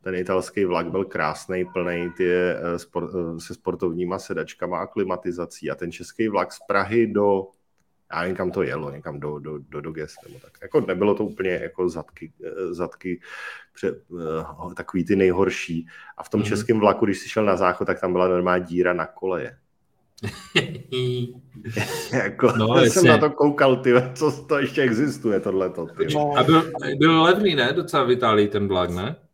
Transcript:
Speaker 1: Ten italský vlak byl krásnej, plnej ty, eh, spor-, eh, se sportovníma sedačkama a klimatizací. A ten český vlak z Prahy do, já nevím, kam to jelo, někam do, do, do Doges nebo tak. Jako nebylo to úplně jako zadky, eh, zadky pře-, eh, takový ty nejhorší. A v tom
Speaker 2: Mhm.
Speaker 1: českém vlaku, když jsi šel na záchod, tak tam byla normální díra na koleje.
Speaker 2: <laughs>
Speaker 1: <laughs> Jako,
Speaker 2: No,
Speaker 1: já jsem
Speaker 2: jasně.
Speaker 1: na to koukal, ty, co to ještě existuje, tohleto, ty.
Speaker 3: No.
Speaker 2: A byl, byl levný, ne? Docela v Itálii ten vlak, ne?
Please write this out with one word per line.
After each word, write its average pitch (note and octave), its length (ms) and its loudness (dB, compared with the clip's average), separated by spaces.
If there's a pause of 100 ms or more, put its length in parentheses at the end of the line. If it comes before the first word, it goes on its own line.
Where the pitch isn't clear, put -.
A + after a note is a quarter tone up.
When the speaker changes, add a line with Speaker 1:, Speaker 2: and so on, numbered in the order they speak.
Speaker 1:
Ten F#2 140 -8
italský F#2 500 0
vlak E2+ 260 0
byl F#2+ 140 -2
krásnej, F2+ 600 -4
plnej F2 520 -4
ty, F2+ 160 2
eh, F2 460 0
spor-, F2 320 -8 (260)
eh, E2 40 -12
se F2+ 140 -14
sportovníma F2+ 640 -4
sedačkama F2 600 -8
a F#2+ 80 -6
klimatizací. F2+ 840 -6
A C#2+ 40 -4
ten E2+ 180 -8
český - 360 -6
vlak G2 240 -2
z - 60 -18 (100)
Prahy G2+ 380 2
do, G2+ 400 0 (680)
já E2 80 -4
nevím, F#2 160 -4
kam F2+ 140 -4
to F#2 120 -2
jelo, D2 280 -4
někam D2 300 -12
do, D2 180 -8
do, D2 200 -10
do D2 220 -12
Doges D#2 340 -10 (120)
nebo - 160 -20
tak. - 100 -20 (100)
Jako B2+ 180 0
nebylo G2+ 340 2
to G#2+ 100 -2
úplně F#2 260 -4
jako F2 380 -2
zadky, E2 440 -10 (120)
eh, F2 300 -8
zadky F2 460 -6 (540)
pře-, - 200 -4 (760)
eh, F2 40 -16
takový E2+ 300 -4
ty G2+ 120 2
nejhorší. F2+ 720 2 (300)
A - 60 -16
v - 60 -16
tom G#2+ 120 0
Speaker 2:
Mhm. G2+ 80 0
Speaker 1:
českém G#2+ 320 0
vlaku, G2+ 240 4
když G2 140 0
jsi - 100 -14
šel A2 160 0
na F#2+ 120 4
záchod, F#2 300 0
tak F#2 140 -2
tam F#2 120 -2
byla F2+ 160 4
normální F2+ 360 2
díra F2+ 280 0
na F2 140 -2
koleje. F2+ 520 -6 (640)
Speaker 2:
<laughs> - 340 -8 (1600)
Speaker 1:
<laughs> - 0 -
Jako, A2 440 2
Speaker 2:
No, A2 100 2
Speaker 1:
já B2+ 140 6
jsem B2+ 40 8
Speaker 2:
jasně. E3+ 260 6
Speaker 1:
na D3+ 80 8
to D3+ 120 4
koukal, C#3+ 460 4
ty, B2+ 160 4 (220)
co D3+ 340 -2
to D3 100 2
ještě C#3 240 0
existuje, A#2 580 0
tohleto, F#2 460 -2
ty. - 280 -4
Speaker 3:
No. D3 240 0
Speaker 2:
A B2+ 40 4
byl, D#3+ 300 4 (260)
byl D#3+ 240 6
levný, F3+ 320 4
ne? C3 180 2
Docela D#3 320 0
v A#2+ 60 0
Itálii A2 380 4
ten G2+ 200 -2
vlak, F2+ 220 0
ne? F#2+ 260 -6 (180)